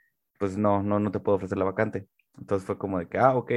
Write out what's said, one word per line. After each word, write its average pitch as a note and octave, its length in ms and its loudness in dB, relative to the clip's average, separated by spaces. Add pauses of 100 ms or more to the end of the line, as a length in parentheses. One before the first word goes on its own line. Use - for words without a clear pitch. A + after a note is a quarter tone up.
(380)
pues F#2+ 180 -2
no, G2+ 260 2
no, G#2 180 0
no G#2 100 0
te G2 100 -4
puedo G2+ 160 2
ofrecer F#2+ 220 -4
la F#2+ 60 0
vacante". G#2+ 420 -2 (320)
Entonces G2 280 -4
fue G2+ 120 -4
como G2 200 -4
de E2+ 100 -6
que, F2+ 100 -4
"Ah, C3 180 6
ok, B2+ 200 -2